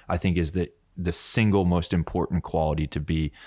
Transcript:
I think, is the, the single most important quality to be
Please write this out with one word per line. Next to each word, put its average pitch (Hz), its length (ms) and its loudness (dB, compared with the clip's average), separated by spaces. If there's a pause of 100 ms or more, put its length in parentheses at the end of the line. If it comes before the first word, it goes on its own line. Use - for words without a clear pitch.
I 90 80 0
think, 87 220 0
is 82 140 0
the, 90 180 -2 (280)
the 87 140 -2
single 101 540 2
most 87 260 2
important 87 500 0
quality 78 440 0
to 76 140 -6
be 78 300 0 (160)